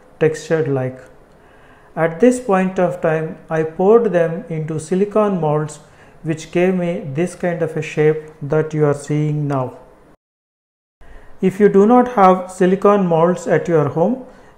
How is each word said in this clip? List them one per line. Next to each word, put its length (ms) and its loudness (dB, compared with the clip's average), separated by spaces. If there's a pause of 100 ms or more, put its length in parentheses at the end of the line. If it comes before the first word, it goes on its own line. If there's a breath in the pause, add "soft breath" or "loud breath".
(180)
textured 500 -2
like. 300 -4 (960 soft breath)
At 260 -2
this 200 4
point 380 -2
of 240 -2
time, 340 -2 (140)
I 120 -2
poured 480 2
them 380 -2
into 320 -6
silicone 580 -2
molds 420 -2 (420 soft breath)
which 280 -8
gave 240 2
me 260 -4 (120)
this 220 -4
kind 260 -4
of 160 -4
a 60 -6
shape 400 0 (180)
that 320 -2
you 140 0
are 80 2
seeing 540 -4
now. 280 -4 (1700 soft breath)
If 180 0
you 80 8
do 160 6
not 280 4
have 380 4
silicone 560 2
molds 400 0
at 220 0
your 200 2
home, 360 -2 (340 loud breath)